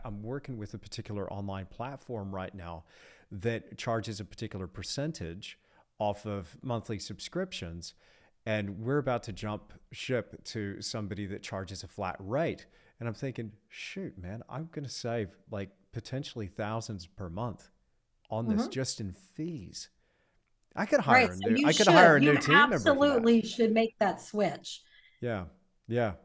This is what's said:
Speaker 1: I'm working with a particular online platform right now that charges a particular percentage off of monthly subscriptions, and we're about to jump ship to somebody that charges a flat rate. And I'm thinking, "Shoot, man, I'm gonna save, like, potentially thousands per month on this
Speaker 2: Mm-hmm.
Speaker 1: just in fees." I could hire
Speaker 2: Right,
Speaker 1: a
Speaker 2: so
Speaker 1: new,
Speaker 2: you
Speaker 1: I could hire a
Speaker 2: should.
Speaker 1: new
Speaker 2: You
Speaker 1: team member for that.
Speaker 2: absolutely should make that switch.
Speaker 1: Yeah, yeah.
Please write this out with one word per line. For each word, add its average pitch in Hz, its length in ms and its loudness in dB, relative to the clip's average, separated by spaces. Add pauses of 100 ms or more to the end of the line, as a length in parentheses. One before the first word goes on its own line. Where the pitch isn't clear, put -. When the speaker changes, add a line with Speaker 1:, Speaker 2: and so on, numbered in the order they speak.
Speaker 1:
I'm 104 180 -10
working 127 340 -10
with 104 160 -10
a 110 40 -10
particular 101 540 -8
online 98 340 -6
platform 117 680 -8
right 95 220 -6
now 85 300 -12 (460)
that 104 460 -6
charges 113 420 -4
a 101 60 -10
particular 98 420 -10
percentage 101 920 -8 (400)
off 104 260 -2
of 101 360 -8
monthly 113 380 -6
subscriptions, 92 920 -10 (520)
and 101 340 -4
we're 127 180 -2
about 127 260 -2
to 104 100 -10
jump 107 400 -8 (180)
ship - 540 -6
to 101 360 -8
somebody 101 460 -6
that 95 140 -10
charges 95 420 -8
a 90 40 -14
flat 92 320 -6
rate. 120 460 -4 (340)
And 117 100 -8
I'm 107 60 -8
thinking, 120 360 -8 (160)
"Shoot, - 500 -12
man, 95 320 -10
I'm 160 220 -10
gonna 147 180 -10
save, 113 460 -6 (160)
like, 98 180 -8 (220)
potentially 120 560 -8
thousands 107 600 -8
per 92 220 -12
month 98 400 -8 (600)
on 113 180 -4
this 208 160 2
Speaker 2:
Mm-hmm. - 80 -6
Speaker 1:
just 131 300 -4
in 95 120 -6
fees." 151 760 -12 (840)
I 202 100 -2
could 285 140 4
hire 139 280 6
Speaker 2:
Right, - 20 -4
Speaker 1:
a - 40 -6
Speaker 2:
so 98 160 0
Speaker 1:
new, 113 120 4
Speaker 2:
you 147 60 6
Speaker 1:
I 156 60 6
could - 140 6
hire 170 300 12
a - 20 6
Speaker 2:
should. 139 60 8
Speaker 1:
new 147 80 8
Speaker 2:
You 143 80 6
Speaker 1:
team 147 140 4
member 277 220 8
for 127 60 0
that. 320 80 6
Speaker 2:
absolutely 240 520 6
should 220 300 2
make 226 260 2
that 196 220 0
switch. - 640 -4 (380)
Speaker 1:
Yeah, 107 240 -2 (420)
yeah. 113 380 0